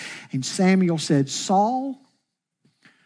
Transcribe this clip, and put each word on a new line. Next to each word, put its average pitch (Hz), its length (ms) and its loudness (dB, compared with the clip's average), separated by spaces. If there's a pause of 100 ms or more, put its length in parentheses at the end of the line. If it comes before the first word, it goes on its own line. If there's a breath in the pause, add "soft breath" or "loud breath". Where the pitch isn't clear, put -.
(300 loud breath)
And 135 140 -4
Samuel 185 540 2
said, 139 320 2
Saul, 254 720 -2 (1040 soft breath)